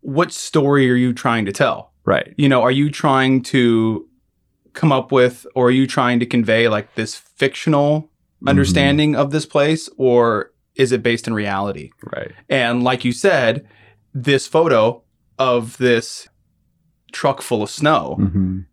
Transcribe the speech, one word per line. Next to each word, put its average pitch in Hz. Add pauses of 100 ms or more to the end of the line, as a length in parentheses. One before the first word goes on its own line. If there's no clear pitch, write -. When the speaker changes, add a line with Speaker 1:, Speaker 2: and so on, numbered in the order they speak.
Speaker 1:
what 147
story 139
are 123
you 123
trying 117
to 98
tell? - (120)
Speaker 2:
Right. -
Speaker 1:
You 143
know, 127
are 123
you 143
trying 131
to 113 (680)
come -
up -
with, 123
or 127
are -
you 131
trying 123
to 120
convey, 117
like, 107
this 110
fictional 147 (340)
Speaker 2:
Mm-hmm. -
Speaker 1:
understanding 143
of 139
this 151
place, 156
or 120 (240)
is 131
it 120
based 117
in 113
reality? 101 (220)
Speaker 2:
Right. - (160)
Speaker 1:
And 123
like 123
you 123
said, 139 (480)
this 135
photo 123 (340)
of 120
this 120 (840)
truck -
full 107
of 104
snow, 147
Speaker 2:
Mm-hmm. 95 (120)